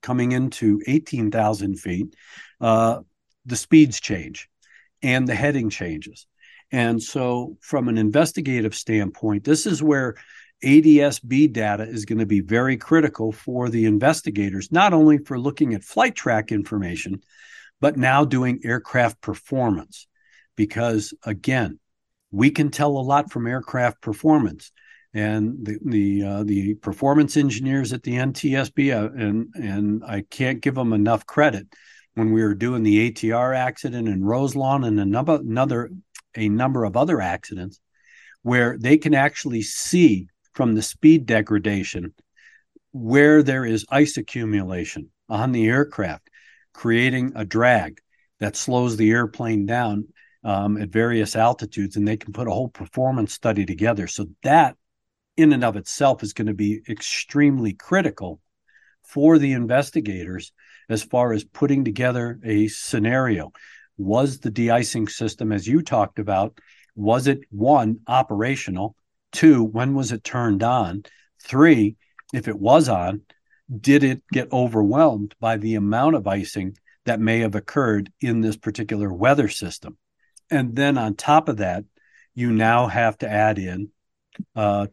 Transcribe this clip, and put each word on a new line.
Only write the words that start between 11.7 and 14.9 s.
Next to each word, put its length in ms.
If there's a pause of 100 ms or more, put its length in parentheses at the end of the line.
is 200
gonna 220
be 140
very 360
critical 540
for 380
the 160
investigators, 880
not 200